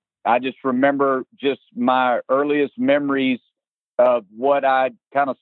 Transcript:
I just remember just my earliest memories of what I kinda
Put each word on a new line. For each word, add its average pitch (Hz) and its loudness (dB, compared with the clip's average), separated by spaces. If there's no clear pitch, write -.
I 117 2
just 127 -6
remember 135 0
just 135 -4
my 123 0
earliest 143 0
memories 135 0
of 123 2
what 135 0
I 131 0
kinda 143 -2